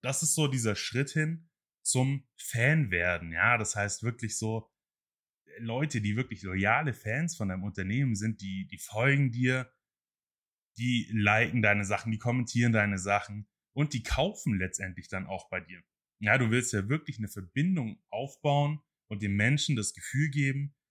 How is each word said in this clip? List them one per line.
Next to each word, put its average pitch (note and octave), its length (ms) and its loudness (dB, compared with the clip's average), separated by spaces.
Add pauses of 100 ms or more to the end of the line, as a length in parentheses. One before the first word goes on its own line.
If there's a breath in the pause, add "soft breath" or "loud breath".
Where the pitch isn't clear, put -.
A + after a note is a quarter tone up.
das C3+ 200 -4
ist - 140 2
so D3+ 120 4
dieser A2+ 280 0
Schritt C#3 340 -2
hin D#3 400 -4 (340)
zum C3+ 440 0 (100)
Fan B2+ 540 2
werden, E2+ 400 0
ja, G#2 260 4
das G#2+ 180 -4
heißt G2+ 280 -2
wirklich A2+ 340 -4
so, A2 340 -4 (840)
Leute, A#2 440 -2
die G#2 140 0
wirklich B2 280 -6
loyale G#2 500 2
Fans C#3+ 440 -4
von G2+ 120 -2
deinem F#2 140 -4
Unternehmen G#2 520 -2
sind, G#2+ 260 -2
die, F#2+ 260 -6
die F#2 100 -16
folgen C3+ 540 2
dir, B2+ 400 -2 (1040)
die B2 360 0
liken A2 480 4
deine G#2 240 4
Sachen, G#2 260 -2
die A2 60 -2
kommentieren A#2+ 560 2
deine G#2 240 2
Sachen G2+ 500 -2 (260)
und C#3+ 200 0
die A2+ 100 -4
kaufen C#3+ 540 0
letztendlich F#2 500 -6
dann F#2+ 200 -8
auch F#2 220 -10
bei F2+ 120 -6
dir. E2+ 200 -18 (380)
Ja, G#2+ 180 6
du A#2+ 120 2
willst B2 240 2
ja G2+ 160 0
wirklich C#3+ 280 -4
eine G#2+ 100 -6
Verbindung B2+ 800 -2
aufbauen C#3+ 720 0 (280)
und G#2 120 -8
den G2+ 140 0
Menschen C3 400 2
das G#2+ 180 -2
Gefühl D3 360 -2
geben, C#3 460 -2 (160)